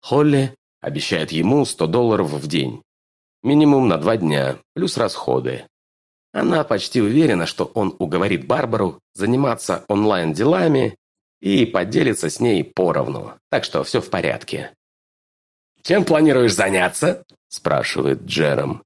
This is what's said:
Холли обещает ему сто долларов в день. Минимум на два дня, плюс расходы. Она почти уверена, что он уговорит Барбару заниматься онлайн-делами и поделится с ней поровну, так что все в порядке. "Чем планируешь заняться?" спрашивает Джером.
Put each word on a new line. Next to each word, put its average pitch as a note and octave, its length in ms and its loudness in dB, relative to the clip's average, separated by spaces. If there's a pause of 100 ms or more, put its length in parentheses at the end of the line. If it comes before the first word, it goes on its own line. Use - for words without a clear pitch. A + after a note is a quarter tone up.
Холли C#3 520 2 (280)
обещает F2 500 -4
ему G2 320 2
сто F2 240 -4
долларов G2+ 440 2
в D2 160 -6
день. C#2 340 -4 (600)
Минимум C#3+ 460 4
на E2+ 100 2
два F#2+ 200 0
дня, C#2+ 400 -2 (160)
плюс F3+ 240 -4
расходы. B1+ 680 -4 (720)
Она E3 320 0
почти A#2 360 -2
уверена, A2 440 2
что E2+ 280 -4
он G2 240 -2
уговорит F2 480 -2
Барбару A2 540 -2 (140)
заниматься A#2 760 -2
онлайн-делами G#2+ 1080 0 (420)
и - 260 2
поделится G#2+ 640 0
с - 120 -6
ней G#2 240 2
поровну, C#2+ 680 -2 (160)
так C3 140 -2
что C#2 200 -4
все A2+ 180 -2
в - 80 -12
порядке. D#2 640 -6 (1080)
"Чем F#3+ 220 2
планируешь C#3 500 4
заняться?" G2 680 0 (240)
спрашивает - 760 -2
Джером. C#2 640 -2